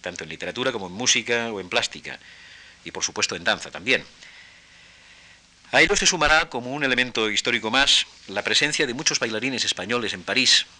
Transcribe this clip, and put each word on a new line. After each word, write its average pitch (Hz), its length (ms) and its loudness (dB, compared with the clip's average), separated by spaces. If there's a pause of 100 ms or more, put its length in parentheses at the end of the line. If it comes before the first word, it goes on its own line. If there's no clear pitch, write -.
tanto 87 240 -8
en 80 60 -14
literatura 95 420 -4
como 101 140 -6
en 87 60 -10
música 117 600 0
o 101 80 -6
en 90 80 -10
plástica, 113 500 -4 (640)
y 85 100 -12
por - 120 -6
supuesto - 320 -4
en 85 80 -10
danza 101 260 -2
también. 95 360 -2 (1600)
A 139 120 6
ello 185 140 4
se 196 100 2
sumará, 160 420 4
como 123 240 -6
un 147 100 -4
elemento 123 460 2
histórico 110 420 0
más, 135 360 4 (200)
la 101 160 -4
presencia 147 440 2
de 120 80 -4
muchos 147 240 -2
bailarines 120 480 -2
españoles 104 480 -2
en 92 80 -12
París - 420 2 (160)